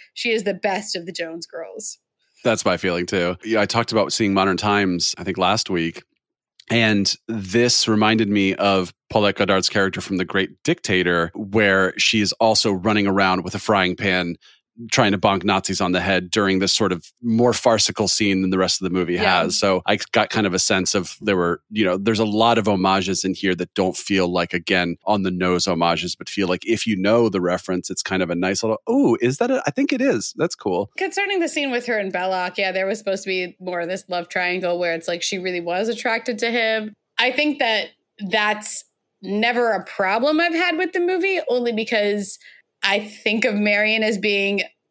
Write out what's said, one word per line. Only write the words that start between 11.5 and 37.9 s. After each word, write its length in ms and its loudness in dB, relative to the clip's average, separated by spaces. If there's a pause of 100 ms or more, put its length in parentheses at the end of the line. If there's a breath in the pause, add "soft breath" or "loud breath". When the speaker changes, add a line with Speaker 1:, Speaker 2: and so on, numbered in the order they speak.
Speaker 2:
she's 340 2
also 400 2
running 340 2
around 380 2
with 100 -6
a 60 -6
frying 340 2
pan 400 0 (580 soft breath)
trying 180 4
to 80 0
bonk 240 2
Nazis 380 -2
on 100 0
the 100 0
head 300 0
during 300 2
this 120 2
sort 200 0
of 180 -6 (100)
more 320 4
farcical 540 2
scene 360 2
than 80 0
the 80 2
rest 220 0
of 40 -4
the 120 -2
movie 180 0
Speaker 1:
Yeah. 280 2
Speaker 2:
has. 160 -2
So 280 2
I 120 2 (140)
got 180 2
kind 160 0
of 80 0
a 60 0
sense 340 0
of 260 -4
there 160 0
were, 320 0
you 160 0
know, 140 2
there's 220 2
a 40 2
lot 340 4
of 100 2
homages 560 2
in 100 -2
here 220 0
that 180 -8
don't 220 0
feel 320 0
like, 260 -2
again, 400 -2 (100)
on 200 2
the 80 0
nose 340 0
homages, 480 0
but 140 -14
feel 180 -2
like 180 -2
if 220 0
you 80 0
know 340 4
the 120 0
reference, 500 -2
it's 140 -6
kind 180 -2
of 80 -2
a 60 -2
nice 260 -2
little, 240 -2
"Oh, 340 4
is 180 0
that 120 0
a, 160 0
I 60 0
think 200 0
it 80 0
is." 360 0
That's 180 -2
cool. 420 -4
Speaker 1:
Concerning 440 -2
the 80 0
scene 240 -4
with 140 -4
her 120 -2
and 140 -4
Belloc, 440 -4
yeah, 140 0
there 160 -2
was 140 -4
supposed 240 -4
to 40 -6
be 300 -4
more 220 -6
of 80 -4
this 200 -6
love 200 -4
triangle 500 -2
where 160 -2
it's 140 -6
like 160 -4
she 140 -4
really 220 -4
was 280 -2
attracted 500 -2
to 140 -2
him. 420 -2 (240)
I 140 2
think 260 0
that 300 0 (420)